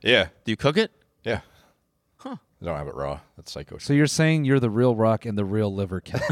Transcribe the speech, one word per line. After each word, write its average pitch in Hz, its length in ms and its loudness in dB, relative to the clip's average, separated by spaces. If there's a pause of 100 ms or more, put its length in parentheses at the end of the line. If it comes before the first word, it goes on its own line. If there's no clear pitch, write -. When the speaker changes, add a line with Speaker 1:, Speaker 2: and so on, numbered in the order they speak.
Speaker 1:
Yeah. 107 260 4 (160)
Speaker 2:
Do 113 80 -4
you 107 60 -2
cook 151 200 0
it? 220 140 0 (320)
Speaker 1:
Yeah. 110 180 -2 (760)
Speaker 2:
Huh. 262 180 -12 (260)
Speaker 1:
I 87 40 -12
don't 82 120 -4
have 73 100 -8
it - 80 -12
raw. 69 260 -6 (160)
That's - 160 -20
psycho 73 240 -14
Speaker 3:
So - 160 -2
Speaker 1:
shit. 143 40 4
Speaker 3:
you're 147 100 4
saying 160 360 2
you're 135 160 4
the 120 100 2
real 117 260 2
Rock 110 300 2
and 104 120 -4
the 101 80 0
real 101 280 0
liver 95 280 -4
killer. - 300 -6